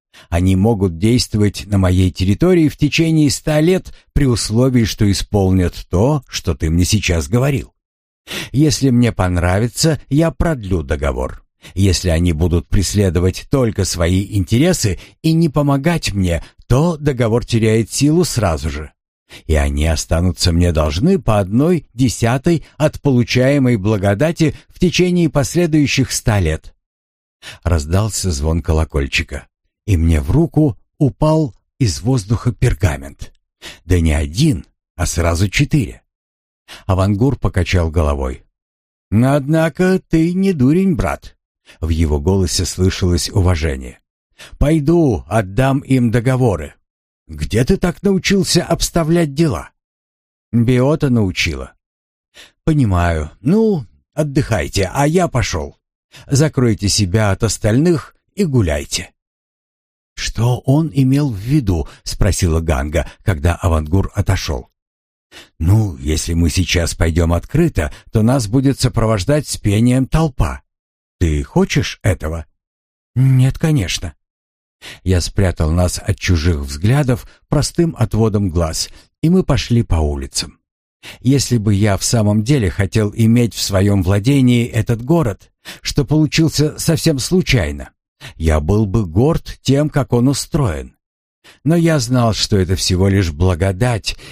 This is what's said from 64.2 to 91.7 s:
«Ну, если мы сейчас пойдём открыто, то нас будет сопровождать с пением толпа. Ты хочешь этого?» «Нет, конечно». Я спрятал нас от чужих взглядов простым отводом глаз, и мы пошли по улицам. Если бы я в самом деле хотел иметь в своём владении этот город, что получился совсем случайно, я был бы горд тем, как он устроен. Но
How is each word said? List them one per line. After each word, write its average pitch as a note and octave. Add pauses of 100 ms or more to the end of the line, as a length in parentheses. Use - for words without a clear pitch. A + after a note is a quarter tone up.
«Ну, F#2+
если D2+
мы E2
сейчас E2+
пойдём E2
открыто, F2 (180)
то A2
нас A#2+
будет C3
сопровождать A2+
с -
пением A#2+
толпа. C3+ (560)
Ты D#2
хочешь -
этого?» D#2+ (680)
«Нет, C3
конечно». C3+ (920)
Я F2+
спрятал E2+
нас F2
от -
чужих E2
взглядов G#2 (220)
простым E3
отводом G#2
глаз, D#2+ (340)
и D#3
мы F#3
пошли A#2+
по -
улицам. D2 (600)
Если B2
бы G#2
я G2+
в -
самом G#2+
деле A#2
хотел G#2
иметь A#2
в -
своём G2
владении A#2+
этот A2+
город, B2+ (280)
что -
получился D3+
совсем D#3
случайно, F2+ (460)
я D#2+
был G2+
бы G2+
горд A#2+
тем, C#3
как C#3
он B2
устроен. G#2 (680)
Но D3+